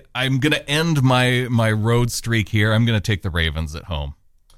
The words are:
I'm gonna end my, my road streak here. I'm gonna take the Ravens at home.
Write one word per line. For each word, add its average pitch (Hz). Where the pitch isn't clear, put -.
I'm 131
gonna 147
end 151
my, 127
my 117
road 117
streak 113
here. 107
I'm 110
gonna 113
take 104
the 95
Ravens 80
at -
home. 73